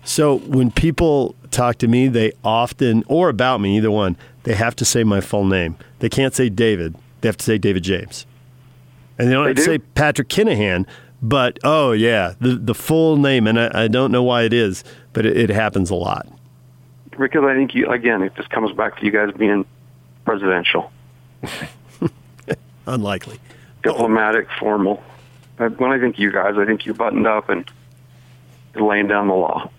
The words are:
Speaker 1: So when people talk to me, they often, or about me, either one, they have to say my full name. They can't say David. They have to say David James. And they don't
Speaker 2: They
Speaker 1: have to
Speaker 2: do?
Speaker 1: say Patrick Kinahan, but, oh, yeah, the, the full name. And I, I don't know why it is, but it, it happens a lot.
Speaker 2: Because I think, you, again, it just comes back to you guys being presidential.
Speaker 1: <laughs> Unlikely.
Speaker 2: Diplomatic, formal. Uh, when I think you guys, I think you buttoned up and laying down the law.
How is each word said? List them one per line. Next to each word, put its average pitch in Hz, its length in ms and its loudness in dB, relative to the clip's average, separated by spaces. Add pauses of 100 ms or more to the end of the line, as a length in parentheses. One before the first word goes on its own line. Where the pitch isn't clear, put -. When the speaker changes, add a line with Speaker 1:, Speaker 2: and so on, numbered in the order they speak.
Speaker 1:
So 147 340 0
when 131 320 0
people 151 640 0 (160)
talk 120 280 0
to 123 100 0
me, 123 180 4
they 113 260 2 (120)
often, 113 640 0
or 165 200 2
about 123 320 0
me, 101 160 2
either 110 140 2
one, 98 260 0 (280)
they 110 100 -2
have 113 220 -2
to - 80 -4
say 120 180 0
my 104 180 2
full 101 240 -2
name. 90 320 0 (220)
They 117 100 -2
can't 135 240 0
say 131 160 0
David. 95 460 0 (260)
They 117 80 0
have 104 80 -2
to - 80 -12
say 110 140 0
David 95 240 0
James. 87 440 -6 (920)
And 123 100 2
they 131 40 4
don't 135 100 2
Speaker 2:
They 143 80 2
Speaker 1:
have 131 60 0
to 147 80 2
Speaker 2:
do? 175 80 2
Speaker 1:
say 151 60 0
Patrick 147 500 -2
Kinahan, 190 580 0 (340)
but, 123 440 0
oh, 143 280 2
yeah, 107 480 2
the, 123 140 2
the 113 200 -2
full 160 420 2
name. 135 320 4
And 113 100 2
I, 117 260 0
I 113 40 2
don't 127 240 2
know 123 100 2
why 120 220 2
it 113 80 0
is, 110 320 0 (280)
but 110 140 0
it, - 100 2
it 110 140 2
happens 101 400 0
a 95 60 -2
lot. 92 320 -4 (880)
Speaker 2:
Because 135 260 0
I 135 100 2
think, 131 200 0
you, 120 160 0
again, 117 320 0
it 95 140 -4
just - 140 -10
comes 110 220 -2
back 104 280 -4
to - 40 -8
you 104 60 2
guys 104 260 0
being 101 300 0 (580)
presidential. 92 680 -2 (500)
Speaker 1:
<laughs> - 1400 -10
Unlikely. 101 520 -6 (440)
Speaker 2:
Diplomatic, 110 680 0 (100)
formal. 104 440 -2 (560)
Uh, 117 100 -2
when 127 240 -2
I 135 60 0
think 120 200 -2
you 101 140 0
guys, 98 240 0
I 101 80 2
think 107 220 -2
you 110 80 -6
buttoned 107 320 0
up 107 240 -2
and 90 200 -4 (1040)
laying 104 340 0
down 101 200 0
the 95 60 2
law. 87 440 -2